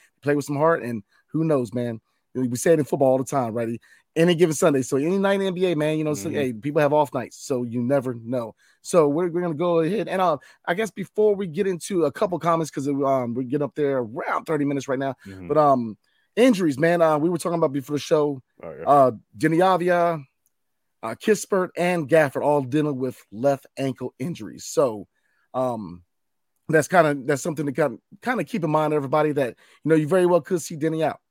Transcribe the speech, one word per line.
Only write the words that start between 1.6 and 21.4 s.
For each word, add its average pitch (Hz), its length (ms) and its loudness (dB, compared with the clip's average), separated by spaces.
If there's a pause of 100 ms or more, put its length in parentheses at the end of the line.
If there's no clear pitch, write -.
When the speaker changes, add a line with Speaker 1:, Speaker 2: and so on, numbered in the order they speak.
Speaker 1:
man? 120 280 -6 (320)
We 123 240 -2
say 170 160 4
it 160 60 4
in 143 60 0
football 135 260 2
all 131 60 4
the 135 60 -2
time, 123 300 -4
right? 117 260 -4 (380)
Any 170 180 4
given 156 200 2
Sunday. 147 260 2
So 135 160 -2
any 165 200 0
night 196 180 2
in 196 60 0
the 196 60 -2
N 185 60 -4
B 180 140 -2
A, 175 80 0
man, 151 220 0
you 156 60 -2
know, 151 100 -2
so, 139 160 -6
Speaker 2:
Mm-hmm. 151 80 -6
Speaker 1:
hey, 131 160 -2
people 143 280 -2
have 143 100 4
off 151 220 2
nights, 120 240 -8
so 123 260 -4
you 120 180 -6
never 127 340 0
know. 113 400 -8 (260)
So 160 260 4
we're, 170 220 0
we're 170 120 -4
gonna 175 120 -2
go 170 260 0
ahead. 165 300 0
And, 190 120 -2
uh, 165 160 2 (280)
I 175 80 -2
guess 214 180 -4
before 208 440 0
we 196 120 -6
get 180 200 -4
into 175 380 -2
a 143 60 0
couple 180 280 -2
comments, 165 320 0
'cause, 139 160 -6
um, 135 480 0
we 131 100 -4
get 139 160 -4
up 143 140 -6
there 139 240 -2
around 120 460 -6
thirty 147 200 -2
minutes 139 240 -4
right 131 100 -2
now. 135 160 -4 (100)
Speaker 2:
Mm-hmm. 95 220 -14
Speaker 1:
But, 147 100 0
um, 127 400 4 (380)
injuries, 190 440 4
man, 170 220 4
uh, 156 180 4
we 160 100 2
were 175 80 -2
talking 170 220 -4
about 156 140 2
before 143 220 -6
the 143 60 -2
show. 151 400 0 (220)
Speaker 2:
Oh, 82 140 -12
yeah. - 80 -14
Speaker 1:
Uh, 135 260 6 (260)
Denny 160 200 2
Avdia, 175 640 2 (800)
uh, 113 120 -8
Kispert, 196 600 0